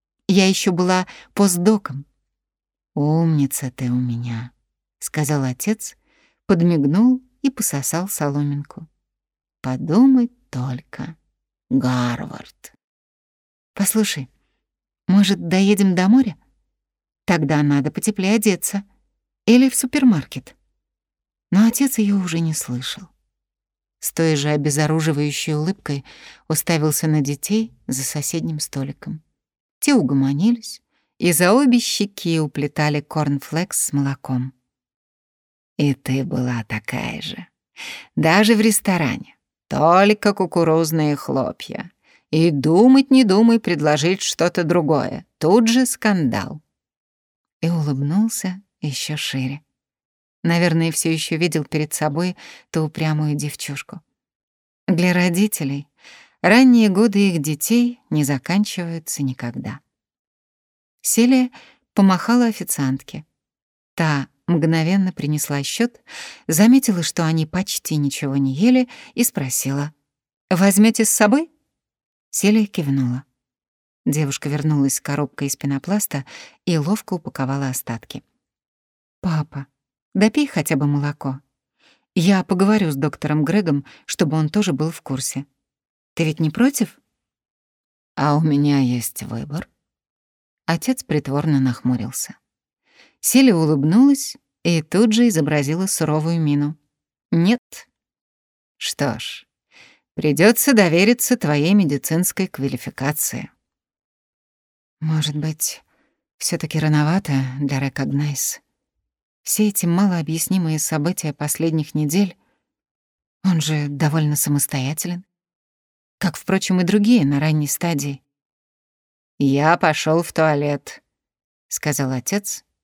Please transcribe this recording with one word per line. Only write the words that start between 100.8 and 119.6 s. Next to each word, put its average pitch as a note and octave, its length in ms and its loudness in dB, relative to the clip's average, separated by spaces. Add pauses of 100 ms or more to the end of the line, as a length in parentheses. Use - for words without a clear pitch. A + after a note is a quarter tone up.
твоей D3+ 360 0
медицинской F3 760 0
квалификации». C3 1040 -6 (1500)
Может D#3 380 -2
быть, D#3 440 -6 (560)
всё-таки - 400 -6
рановато D#3 560 0 (260)
для C#3 200 -2
Recognize. C#3 800 -4 (840)
Все G#3+ 260 0
эти - 160 -4
малообъяснимые E3+ 920 0
события D3+ 560 -4
последних D#3 640 -2
недель, D#3+ 420 0 (1080)
он F3 180 2
же D3 260 -2
довольно D3 480 0
самостоятелен, D3 920 -4 (920)
как, F3+ 180 -4
впрочем, F#3 460 -2
и - 20 2
другие G#3 420 4
на C#3+ 140 2
ранней D#3 280 0
стадии. C#3+ 540 -4 (1160)
«Я C#3+ 400 2